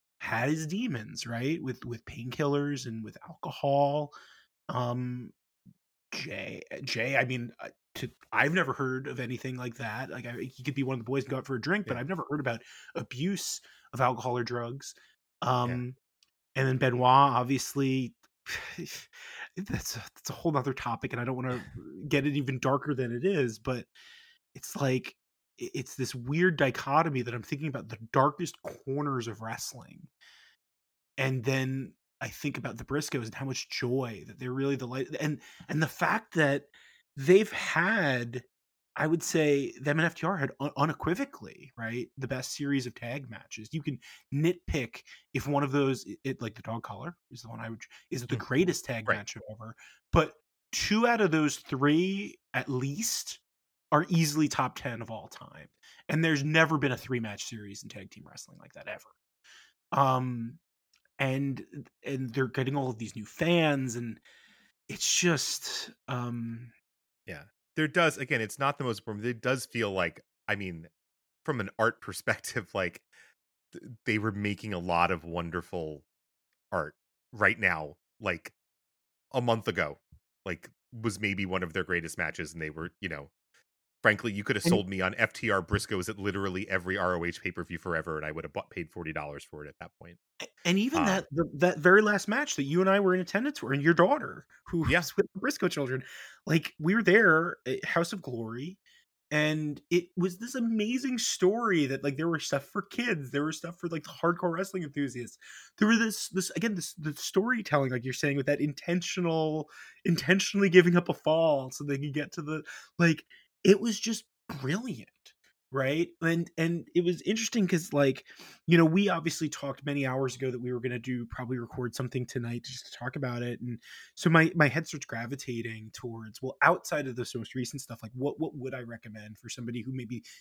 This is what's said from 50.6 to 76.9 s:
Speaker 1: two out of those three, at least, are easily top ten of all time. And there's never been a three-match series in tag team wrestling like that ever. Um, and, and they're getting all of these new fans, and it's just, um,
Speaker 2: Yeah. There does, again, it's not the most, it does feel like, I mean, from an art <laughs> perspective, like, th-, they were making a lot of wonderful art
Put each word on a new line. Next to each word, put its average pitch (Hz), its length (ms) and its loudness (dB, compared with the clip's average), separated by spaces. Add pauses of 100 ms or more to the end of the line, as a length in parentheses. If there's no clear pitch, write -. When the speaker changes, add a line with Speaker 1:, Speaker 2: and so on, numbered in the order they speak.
Speaker 1:
two 220 360 2
out 233 140 4
of 180 120 6
those 151 240 4
three, 175 800 2 (160)
at 131 160 0
least, 139 720 -4 (500)
are 156 180 4
easily 156 400 4
top 127 280 0
ten 117 260 -6
of 113 80 -12
all 110 180 -10
time. - 400 -20 (400)
And 156 160 2
there's 147 200 4
never 156 340 6
been 135 140 2
a 120 40 0
three-match 113 480 -4
series 104 380 -12
in - 80 -18
tag 98 200 -14
team 101 160 -20
wrestling - 320 -20
like - 140 -20
that - 160 -16
ever. - 200 -12 (920)
Um, 127 600 2 (580)
and, 135 440 0 (440)
and 131 260 -4
they're 131 160 0
getting 131 260 -2
all 135 140 -2
of 110 100 -6
these 113 160 -10
new 107 120 -12
fans, 147 680 2
and 120 220 -6 (680)
it's - 260 -2
just, - 760 0 (180)
um, 120 640 -6 (540)
Speaker 2:
Yeah. 143 180 -12 (320)
There 156 120 0
does, 170 300 4
again, 135 220 -2
it's 107 180 -6
not 139 200 0
the 139 60 -4
most, 117 220 -2
it 110 340 -4
does 127 240 0
feel 107 280 -2
like, 87 280 -2 (280)
I 104 80 0
mean, 85 320 -8 (560)
from 131 160 -2
an 98 180 -4
art 113 220 4
<laughs> - 20 -20
perspective, - 720 -4
like, 92 280 -2 (720)
th-, - 120 -16 (200)
they 110 140 2
were 104 140 -2
making 101 420 -4
a 90 40 -2
lot 87 320 4
of 82 140 -2
wonderful 85 800 -6 (680)
art 76 240 -2 (360)